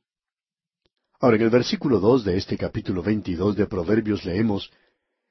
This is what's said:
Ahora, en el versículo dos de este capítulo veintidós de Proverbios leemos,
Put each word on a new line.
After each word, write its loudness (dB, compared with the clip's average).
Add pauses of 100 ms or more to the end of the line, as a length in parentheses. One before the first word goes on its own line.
(1200)
Ahora, 4
en 0
el 2
versículo 2
dos 4
de 0
este -4
capítulo -6
veintidós -2
de 0
Proverbios -2
leemos, -2 (600)